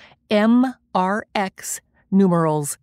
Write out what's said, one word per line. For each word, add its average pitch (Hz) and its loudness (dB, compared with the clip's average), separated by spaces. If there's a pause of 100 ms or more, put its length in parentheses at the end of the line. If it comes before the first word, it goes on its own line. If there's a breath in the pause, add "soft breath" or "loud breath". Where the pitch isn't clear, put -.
(280 loud breath)
M 233 2 (180)
R 190 -4
X - -8 (300)
numerals 165 2